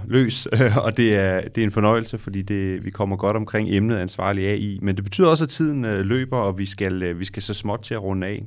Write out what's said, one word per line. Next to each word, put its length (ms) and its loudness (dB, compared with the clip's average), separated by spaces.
løs, 400 2
<laughs> 260 4
og 100 -2
det 200 4
er, 240 2
det 200 -4
er 40 4
en 60 2
fornøjelse, 480 2
fordi 240 -6
det, 420 -4
vi 60 -6
kommer 260 -2
godt 200 0
omkring 380 -2
emnet 220 4
ansvarlig 520 -2
A 60 2
I. 280 -4
Men 140 0
det 80 -4
betyder 240 4
også, 160 4
at 60 -4
tiden, 340 0
øh, 160 0
løber, 380 0
og 200 0
vi 80 -2
skal, 360 -2
øh, 160 -4
vi 60 -6
skal 180 -8
så 120 -4
småt 280 -6
til 120 -8
at 80 -6
runde 240 -2
af. 200 -6